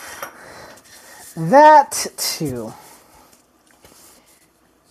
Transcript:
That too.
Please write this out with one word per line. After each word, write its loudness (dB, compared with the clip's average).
That 2
too. -10